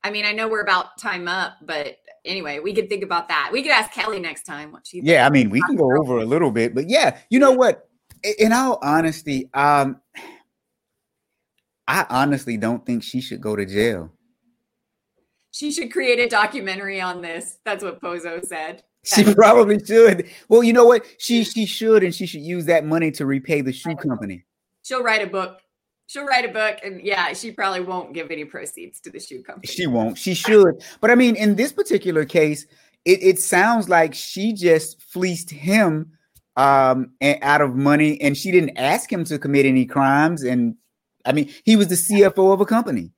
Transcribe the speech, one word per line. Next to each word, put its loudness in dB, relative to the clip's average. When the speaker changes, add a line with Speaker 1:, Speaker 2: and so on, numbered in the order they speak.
Speaker 1:
I -8
mean, -8
I -2
know -6
we're -4
about -4
time -8
up, -6
but -8
anyway, -8
we -8
could -2
think -6
about -6
that. -4
We -4
could -4
ask 0
Kelly -6
next -12
time -16
what -20
she -14
Speaker 2:
Yeah, 4
Speaker 1:
thinks. 6
Speaker 2:
I 6
mean, 4
we 0
can 0
go 2
over -2
a -2
little 0
bit, -2
but -4
yeah, 2
you 2
know 6
what? 0
I-, -4
in 4
all 0
honesty, -2
um, 2
I -2
honestly -2
don't -4
think -4
she -8
should -12
go -4
to -4
jail. -2
Speaker 1:
She -10
should -8
create 0
a 0
documentary -4
on -8
this. -12
That's -6
what -10
Pozo -10
said. -12
Speaker 2:
She 4
Speaker 1:
That's 6
Speaker 2:
probably 6
should. 6
Well, 8
you 4
know 8
what? 6
She, 0
she -4
should, 2
and -2
she -8
should -12
use -6
that 2
money -2
to -6
repay -2
the -6
shoe -10
Speaker 1:
Right. -10
Speaker 2:
company. -8
Speaker 1:
She'll -6
write -2
a -6
book. -8
She'll -12
write 0
a -8
book, -4
and -14
yeah, -4
she -12
probably -6
won't -10
give -12
any -10
proceeds -18
to -20
the -18
shoe -18
company. -18
Speaker 2:
She -6
won't. -2
She -4
should. 4
But 2
I 6
mean, 4
in 2
this -2
particular -2
case, 0
it, 4
it 4
sounds 0
like 2
she -6
just 0
fleeced -6
him, 0
um, 2
a-, 0
out 2
of -2
money, 2
and -2
she -6
didn't 2
ask -2
him -6
to -8
commit 2
any 2
crimes. 0
And -2
I -2
mean, -2
he 6
was 4
the -2
C 4
F 2
O 6
of 2
a 2
company. -2